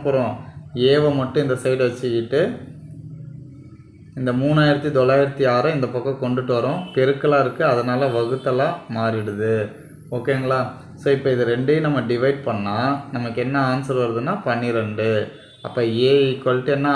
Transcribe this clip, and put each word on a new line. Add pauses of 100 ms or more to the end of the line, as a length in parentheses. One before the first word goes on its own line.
போறோம்? (600)
ஏவை
மட்டும்
இந்த
சைடு
வச்சுக்கிட்டு (1800)
இந்த
மூணாயிரத்தி
தொள்ளாயிரத்தி (100)
ஆறை
இந்த
பக்கம்
கொண்டுட்டு
வரோம். (140)
பெருக்கலா
இருக்கு,
அதனால
வகுத்தலா (280)
மாறிடுது. (600)
ஓகேங்களா? (420)
So,
இப்போ
இது
ரெண்டையும்
நம்ம (120)
டிவைட்
பண்ணா (380)
நமக்கு
என்ன (140)
ஆன்சர்
வருதுன்னா, (140)
பன்னிரெண்டு. (580)
அப்ப
A (200)
equal
to
என்ன